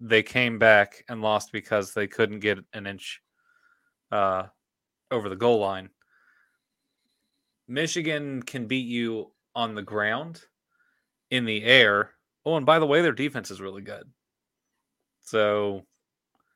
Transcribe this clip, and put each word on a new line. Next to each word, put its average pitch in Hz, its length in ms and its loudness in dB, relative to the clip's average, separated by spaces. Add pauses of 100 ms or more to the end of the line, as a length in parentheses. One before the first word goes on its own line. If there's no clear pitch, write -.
they 113 220 2
came 120 360 -2
back 107 500 6
and 113 140 -10
lost 107 300 -2
because 104 420 -2
they 104 120 -2
couldn't 107 340 -2
get 101 180 0 (140)
an 104 140 -12
inch, - 360 -12 (920)
uh, 95 320 0 (680)
over 110 180 -4
the 95 80 -8
goal 117 240 4
line. 95 300 -6 (1800)
Michigan 147 760 -4
can 123 240 -10
beat 127 200 -4
you 117 460 -4 (220)
on 117 200 -6
the 104 80 -8
ground, 107 600 -4 (880)
in 127 140 0
the 107 200 -2
air. 110 480 6 (320)
Oh, 160 120 0
and 139 100 -4
by 160 120 6
the 156 80 2
way, 147 160 4
their 160 100 2
defense 127 380 -6
is 95 100 -14
really 98 220 -12
good. - 280 -16 (1120)
So, 104 640 -2 (680)